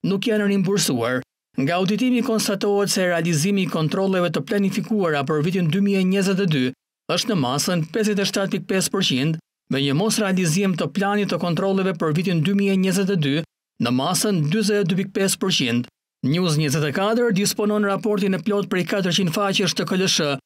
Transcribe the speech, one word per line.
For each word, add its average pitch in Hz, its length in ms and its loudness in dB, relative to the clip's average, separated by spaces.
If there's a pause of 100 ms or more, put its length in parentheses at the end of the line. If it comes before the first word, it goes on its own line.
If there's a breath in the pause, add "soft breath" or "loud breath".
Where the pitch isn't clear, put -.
nuk 196 240 0
janë 214 240 0
rimbursuar. 156 680 0 (340)
Nga 160 240 0
auditimi 220 460 0
konstatohet 202 680 0
se 185 160 0
realizimi 170 560 0
i 147 80 -4
kontrolleve 180 560 0
të 170 160 -2
planifikuara 196 800 0
për 151 220 0
vitin 175 260 0
dy 196 160 0
mijë 196 160 2
e 185 80 2
njëzet 196 320 2
e 170 80 0
dy 127 160 2 (480)
është 180 160 -2
në 175 140 2
masën 156 480 0
pesëdhjetë 208 320 0
e 196 80 -4
shtatë 196 240 -2
pikë - 160 -6
pesë 185 180 0
përqind, 160 460 0 (340)
me 135 100 0
një 139 160 0
mos 220 240 0
realizim 185 560 0
të 175 160 -2
planit 202 380 0
të 175 100 -2
kontrolleve 190 560 0
për 160 200 0
vitin 175 280 0
dy 202 120 2
mijë 196 160 2
e 190 100 2
njëzet 190 320 0
e - 80 -
dy 139 120 0 (460)
në 123 160 0
masën 175 440 0 (100)
dyzet 208 320 0
e 170 60 0
dy 190 100 0
pikë 196 160 -4
pesë 196 260 0
përqind. 120 460 0 (400)
News 160 320 2
njëzet 147 260 0
e 143 80 0
katër 220 400 2
disponon 208 540 0
raportin 196 500 0
e 160 80 -6
plot 202 240 0
prej 180 220 0
katërqind 180 420 0
faqesh 196 400 0
të 175 160 -4
K 190 80 0
L 185 80 2
S - 160 0
H 143 240 0